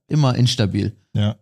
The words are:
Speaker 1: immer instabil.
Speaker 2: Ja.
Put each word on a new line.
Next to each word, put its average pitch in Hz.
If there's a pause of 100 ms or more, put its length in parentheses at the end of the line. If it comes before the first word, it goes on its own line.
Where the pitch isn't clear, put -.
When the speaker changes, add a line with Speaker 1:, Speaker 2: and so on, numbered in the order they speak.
Speaker 1:
immer 143
instabil. 104 (200)
Speaker 2:
Ja. 107